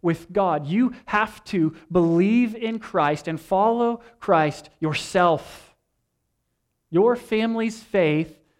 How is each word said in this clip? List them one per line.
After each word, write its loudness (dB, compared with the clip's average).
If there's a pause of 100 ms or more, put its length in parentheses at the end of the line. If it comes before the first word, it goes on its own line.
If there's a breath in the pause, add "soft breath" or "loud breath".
with -4
God. 0
You 0 (120)
have -2
to -2 (160 loud breath)
believe 2
in -6
Christ -2
and -6
follow 0 (180 loud breath)
Christ 0 (100)
yourself. -2 (1120)
Your 2
family's -4
faith -2 (200)